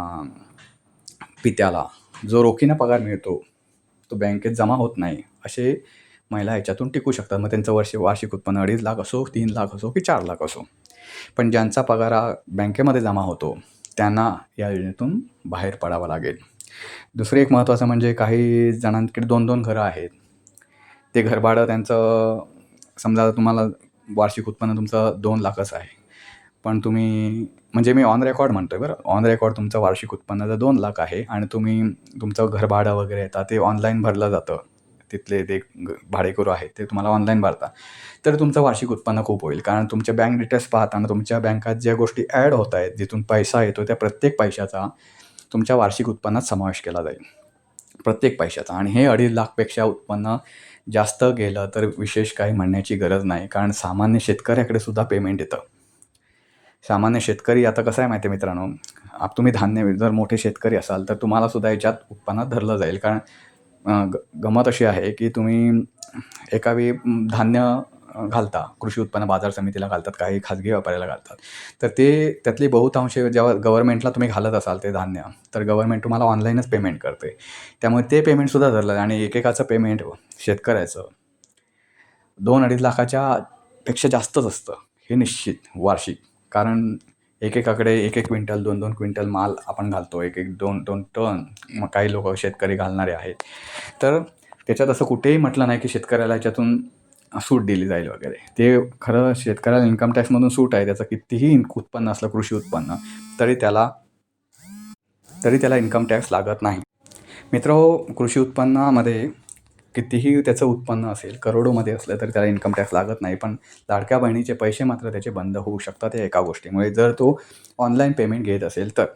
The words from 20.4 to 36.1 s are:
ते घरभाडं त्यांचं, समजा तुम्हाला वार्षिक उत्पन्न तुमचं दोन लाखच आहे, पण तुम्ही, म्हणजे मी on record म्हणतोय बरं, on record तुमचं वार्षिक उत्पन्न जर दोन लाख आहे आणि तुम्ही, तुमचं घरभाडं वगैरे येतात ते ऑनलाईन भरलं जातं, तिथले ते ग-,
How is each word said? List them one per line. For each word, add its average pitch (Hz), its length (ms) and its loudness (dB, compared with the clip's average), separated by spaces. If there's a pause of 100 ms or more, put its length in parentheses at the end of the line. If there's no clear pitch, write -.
ते 117 80 4
घरभाडं 113 440 4
त्यांचं, 113 720 2 (600)
समजा 113 320 4
तुम्हाला 113 320 2 (540)
वार्षिक 104 320 0
उत्पन्न 110 280 -4
तुमचं 110 420 0
दोन 107 220 0
लाखच 101 340 -4
आहे, - 220 -14 (680)
पण 110 160 0
तुम्ही, 110 640 -2 (280)
म्हणजे 120 180 4
मी 131 100 6
on 117 200 4
record 131 280 2
म्हणतोय 95 280 -2
बरं, 147 160 -6 (240)
on 117 60 2
record 110 320 2
तुमचं 107 240 -2
वार्षिक 95 340 0
उत्पन्न 101 320 -8
जर 110 80 -2
दोन 127 240 4
लाख 104 220 -4
आहे 95 280 -4
आणि 107 240 -4
तुम्ही, 110 300 0 (380)
तुमचं 110 320 0
घरभाडं 104 420 2
वगैरे 101 260 -4
येतात 98 300 -6
ते 110 80 0
ऑनलाईन 107 440 2
भरलं 104 280 0
जातं, 82 260 -4 (560)
तिथले 101 300 -4
ते 95 160 -4 (200)
ग-, 87 140 -10 (180)